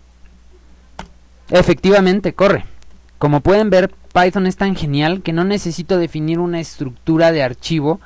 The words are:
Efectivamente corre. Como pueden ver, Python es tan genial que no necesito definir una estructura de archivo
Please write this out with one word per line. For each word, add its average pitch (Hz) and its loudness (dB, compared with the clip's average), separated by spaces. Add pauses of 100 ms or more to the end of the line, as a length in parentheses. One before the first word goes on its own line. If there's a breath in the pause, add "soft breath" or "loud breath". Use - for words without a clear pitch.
(1500)
Efectivamente 185 2
corre. 185 0 (540)
Como 147 0
pueden 202 2
ver, 185 2 (200)
Python 185 2
es 185 0
tan 196 -2
genial 156 -2
que 165 -4
no 170 0
necesito 185 -2
definir 165 -2
una 175 -4
estructura 160 0
de 156 0
archivo 151 -4